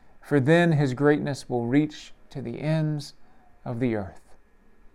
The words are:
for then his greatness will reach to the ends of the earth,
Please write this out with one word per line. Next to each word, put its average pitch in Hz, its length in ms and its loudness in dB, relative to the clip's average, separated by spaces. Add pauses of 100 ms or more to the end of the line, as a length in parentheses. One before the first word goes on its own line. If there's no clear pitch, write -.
(200)
for - 180 0
then 165 340 4
his 143 200 2
greatness 143 560 0
will 120 160 -4
reach 147 480 -2 (160)
to 135 140 -12
the 120 180 -10
ends 151 540 -4 (500)
of 120 160 -6
the 120 160 -2
earth, - 400 -12 (580)